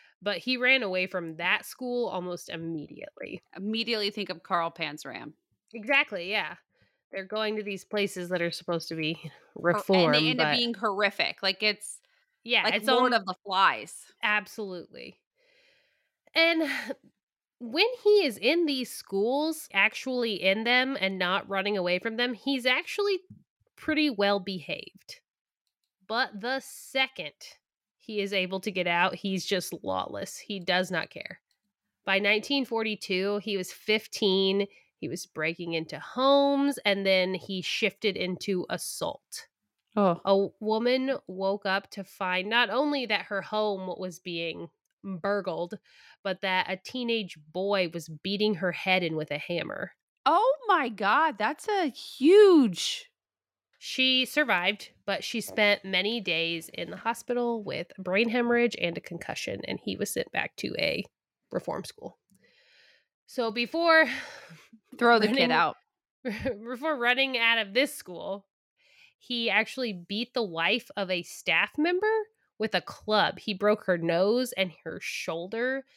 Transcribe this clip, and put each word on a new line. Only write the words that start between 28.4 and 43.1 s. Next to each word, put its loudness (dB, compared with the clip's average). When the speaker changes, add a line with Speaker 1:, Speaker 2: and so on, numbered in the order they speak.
Speaker 1:
to -6
get -2
out, 2
he's -2
just -2
lawless. -6
He -10
does 0
not -2
care. -14
By 2
nineteen 2
forty-two, -2
he -2
was -6
fifteen. 2
He -8
was -8
breaking -6
into -6
homes, 4
and 2
then 4
he -6
shifted -2
into -2
assault. -8
Speaker 2:
Oh. 4
Speaker 1:
A 4
woman 2
woke -2
up -2
to -10
find -4
not 4
only 0
that 2